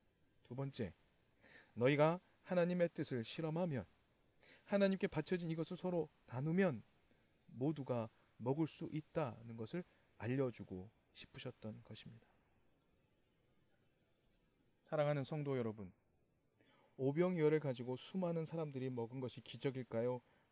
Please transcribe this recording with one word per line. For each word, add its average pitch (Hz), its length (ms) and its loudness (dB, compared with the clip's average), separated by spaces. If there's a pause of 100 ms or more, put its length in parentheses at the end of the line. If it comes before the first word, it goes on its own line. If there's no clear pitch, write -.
(440)
두 - 120 -12
번째, 131 380 -4 (800)
너희가 147 460 6 (240)
하나님의 175 500 4
뜻을 127 300 -2
실험하면 160 640 -2 (800)
하나님께 196 420 4
바쳐진 170 440 -2
이것을 165 260 -4
서로 175 320 -2 (180)
나누면 156 560 2 (640)
모두가 127 640 -2 (280)
먹을 139 300 0
수 - 240 -10
있다는 117 680 -4
것을 139 260 -6 (340)
알려주고 113 720 -2 (240)
싶으셨던 117 680 -12
것입니다. - 440 -18 (2500)
사랑하는 147 420 2
성도 143 340 -2
여러분, 110 340 -4 (1080)
오병이어를 156 600 4
가지고 127 360 -2
수많은 170 500 -2
사람들이 143 440 -4
먹은 120 300 -4
것이 120 220 -6
기적일까요? 127 800 -2 (300)